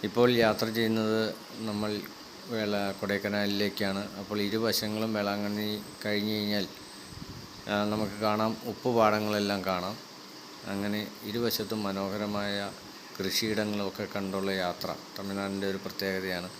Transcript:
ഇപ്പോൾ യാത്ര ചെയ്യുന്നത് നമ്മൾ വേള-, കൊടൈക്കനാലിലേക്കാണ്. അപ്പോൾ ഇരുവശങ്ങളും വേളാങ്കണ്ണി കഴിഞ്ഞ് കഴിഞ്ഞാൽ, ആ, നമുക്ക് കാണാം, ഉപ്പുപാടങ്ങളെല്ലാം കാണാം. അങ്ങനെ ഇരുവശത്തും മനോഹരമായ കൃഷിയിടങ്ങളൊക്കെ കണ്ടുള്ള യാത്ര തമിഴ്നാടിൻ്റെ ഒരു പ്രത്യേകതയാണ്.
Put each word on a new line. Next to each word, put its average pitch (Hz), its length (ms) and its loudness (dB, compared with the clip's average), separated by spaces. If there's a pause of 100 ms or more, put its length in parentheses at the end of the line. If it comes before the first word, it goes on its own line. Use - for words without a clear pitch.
ഇപ്പോൾ 120 220 6 (160)
യാത്ര 107 200 4 (120)
ചെയ്യുന്നത് 110 560 4 (340)
നമ്മൾ 107 240 0 (640)
വേള-, 104 460 0
കൊടൈക്കനാലിലേക്കാണ്. 101 1000 2 (180)
അപ്പോൾ 104 180 -4 (100)
ഇരുവശങ്ങളും 110 680 0
വേളാങ്കണ്ണി 104 680 0 (240)
കഴിഞ്ഞ് 107 320 2
കഴിഞ്ഞാൽ, 104 280 2 (1040)
ആ, 104 40 2 (160)
നമുക്ക് 107 340 0
കാണാം, 110 320 4 (140)
ഉപ്പുപാടങ്ങളെല്ലാം 104 1000 4
കാണാം. 92 260 0 (760)
അങ്ങനെ 104 340 -2 (220)
ഇരുവശത്തും 110 540 0
മനോഹരമായ 101 880 -2 (480)
കൃഷിയിടങ്ങളൊക്കെ 104 960 0
കണ്ടുള്ള 98 360 0
യാത്ര 90 380 0 (300)
തമിഴ്നാടിൻ്റെ 98 480 -2
ഒരു 98 180 0
പ്രത്യേകതയാണ്. 92 640 -2 (100)